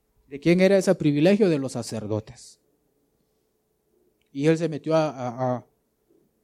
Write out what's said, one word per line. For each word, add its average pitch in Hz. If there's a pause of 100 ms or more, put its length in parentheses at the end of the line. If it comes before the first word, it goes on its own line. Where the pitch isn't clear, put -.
(280)
¿De 139
quién 175
era 190
ese 185
privilegio? 175
De 156
los 135
sacerdotes. 110 (1700)
Y 143
él 160
se 165
metió 156
a, 156
a, 127
a, 117 (760)